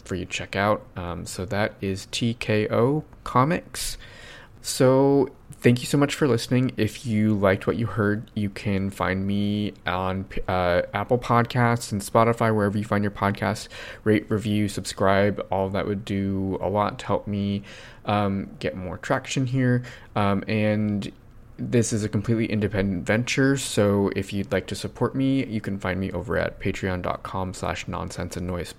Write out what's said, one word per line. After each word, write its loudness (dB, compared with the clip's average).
for -6
you -4
to -12
check -8
out. 2
Um, -6
so -8
that -2
is -4
T -2
K 0
O 2
Comics. -2
So 4
thank 4
you -6
so 0
much 2
for 2
listening. 2
If -2
you 4
liked 4
what 0
you -2
heard, 0
you -2
can -2
find -2
me 0
on, -2
uh, 2
Apple 0
Podcasts 2
and -2
Spotify, 2
wherever 2
you 0
find 0
your -2
podcasts. -2
Rate, 4
review, 0
subscribe. 2
All 0
that -2
would -2
do -2
a -2
lot 0
to -12
help 0
me, -2
um, 0
get -4
more -8
traction -2
here. 2
Um, 2
and 0
this 2
is 0
a -2
completely 0
independent 0
venture, 2
so 2
if -4
you'd -4
like 0
to -6
support -4
me, 0
you -4
can -6
find -2
me -2
over -2
at -2
patreon -4
dot -4
com -6
slash -6
nonsense -8
and -6
noise -6